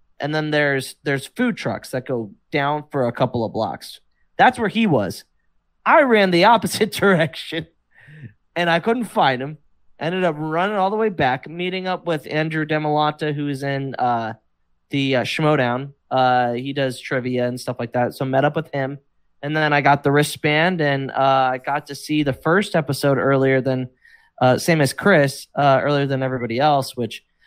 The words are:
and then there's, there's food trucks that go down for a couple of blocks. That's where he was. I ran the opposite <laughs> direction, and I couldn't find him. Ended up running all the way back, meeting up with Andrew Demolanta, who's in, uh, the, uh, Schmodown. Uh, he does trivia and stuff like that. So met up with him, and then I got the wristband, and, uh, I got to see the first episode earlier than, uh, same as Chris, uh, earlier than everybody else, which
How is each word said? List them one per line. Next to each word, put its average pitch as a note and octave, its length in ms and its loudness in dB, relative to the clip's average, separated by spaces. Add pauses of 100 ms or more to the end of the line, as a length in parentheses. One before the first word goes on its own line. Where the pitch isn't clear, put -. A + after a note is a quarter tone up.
(200)
and D3 140 -4
then D#3 180 -2
there's, C#3+ 520 0
there's C#3 240 -4
food A#3+ 300 -2
trucks - 340 -8
that C3 140 -6
go A2+ 260 -6 (200)
down D3 400 -2
for B2 160 0
a A#2 40 -2
couple A#2+ 340 -2
of G2+ 80 -8
blocks. G2+ 460 -6 (380)
That's A#3+ 200 6
where A3+ 120 -2
he A3 180 0
was. A2+ 380 0 (600)
I D4 180 6
ran G#3+ 280 4
the F3 140 4
opposite A3 460 2
<laughs> - 20 -12
direction, E3 760 0 (880)
and E3+ 140 0
I E3 100 4
couldn't A#3 260 -2
find C3+ 360 2
him. D3+ 160 -8 (420)
Ended F3+ 240 -2
up E3 140 0
running E3+ 400 -2
all F#3+ 120 0
the G#3 80 -4
way A3 120 0
back, C#3+ 400 -2
meeting F3+ 380 -6
up F#3 180 -4
with E3 240 -4
Andrew D#3 360 -2
Demolanta, D3+ 680 0
who's C#3+ 300 -4
in, C#3 320 -4
uh, A#2 380 -2 (580)
the, C3+ 260 0
uh, A#2 60 2
Schmodown. C#3 680 0 (200)
Uh, B2+ 420 2
he C3 200 -6
does C3+ 260 -4
trivia B2 480 -2
and B2 120 -6
stuff - 200 -8
like A#2+ 140 -8
that. B2 200 0
So C#3 120 -4
met C3 200 2
up D3 120 0
with D#3 160 -6
him, C#3 240 -4 (440)
and D3 140 -6
then D3+ 160 2
I D3 80 4
got C#3+ 240 4
the C#3 80 2
wristband, D3+ 720 0
and, C#3 300 -2
uh, C3+ 420 2
I C3 60 -6
got D3 280 -6
to C#3+ 80 -10
see D3+ 280 -2
the C#3 100 0
first F3+ 420 0
episode C#3+ 420 0
earlier C3+ 440 2
than, B2+ 280 -2 (520)
uh, B2+ 160 4
same D#3+ 240 2
as C3 100 2
Chris, D3+ 640 2
uh, C#3 260 4
earlier C#3 260 0
than C3+ 160 -2
everybody B2 360 -4
else, C#3+ 380 2
which A#2 260 -6 (240)